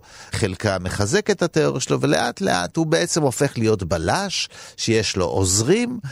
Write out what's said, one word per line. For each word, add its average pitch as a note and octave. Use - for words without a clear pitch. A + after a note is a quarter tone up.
חלקה F#2+
מחזק G2+
את F#3+
התיאוריה D3
שלו, C3+
ולאט D#3
לאט -
הוא E3
בעצם E3
הופך C#3+
להיות G#2+
בלש, F#2+
שיש A2
לו F#2
עוזרים, A2